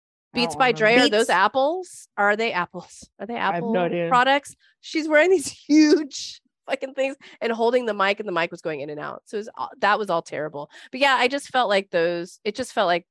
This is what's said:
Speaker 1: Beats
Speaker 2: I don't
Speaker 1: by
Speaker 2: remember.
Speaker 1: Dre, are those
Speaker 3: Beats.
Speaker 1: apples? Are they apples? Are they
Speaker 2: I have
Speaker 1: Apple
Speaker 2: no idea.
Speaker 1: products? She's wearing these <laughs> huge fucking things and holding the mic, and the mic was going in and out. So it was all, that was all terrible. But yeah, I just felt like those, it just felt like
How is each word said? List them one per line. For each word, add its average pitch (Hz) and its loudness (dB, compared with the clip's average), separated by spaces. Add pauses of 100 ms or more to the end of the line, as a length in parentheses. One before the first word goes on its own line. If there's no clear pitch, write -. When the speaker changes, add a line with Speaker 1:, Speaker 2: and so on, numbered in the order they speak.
(320)
Speaker 1:
Beats 240 -2
Speaker 2:
I - -4
don't - -6
Speaker 1:
by 262 2
Speaker 2:
remember. 233 0
Speaker 1:
Dre, 220 4 (120)
are - 0
those 208 2
Speaker 3:
Beats. - -2
Speaker 1:
apples? 269 0
Are 208 2
they 226 -4
apples? - -10 (100)
Are 202 -12
they 233 -10
Speaker 2:
I - -6
have 196 0
Speaker 1:
Apple 185 -4
Speaker 2:
no 190 0
idea. 170 -2
Speaker 1:
products? 254 0 (260)
She's 320 -6
wearing 311 4
these 349 2
<laughs> - -14
huge 302 2 (280)
fucking 269 -6
things 269 -2 (240)
and 233 -2
holding 240 2
the 214 -2
mic, 202 0
and 214 -10
the 185 -4
mic 170 0
was 175 -14
going 156 -6
in 147 -10
and 147 -10
out. 143 -12
So 226 -10
it 202 -6
was 220 -12
all, - -10 (100)
that 202 2
was 208 -4
all 165 0
terrible. 151 -10 (220)
But 262 -10
yeah, 269 4
I 247 4
just 277 -6
felt 240 0
like 196 0
those, 170 -2
it 208 -6
just - -10
felt 208 0
like 170 0